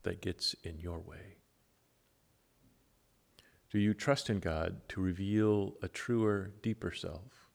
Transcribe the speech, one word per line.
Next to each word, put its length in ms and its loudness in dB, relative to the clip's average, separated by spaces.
that 180 -2
gets 420 -2
in 160 -10
your 220 -6
way? 380 -16
Do 80 2
you 160 6
trust 340 2
in 120 2
God 480 -2
to 120 -6
reveal 800 2
a 60 -6
truer, 640 0
deeper 300 -2
self? 640 -12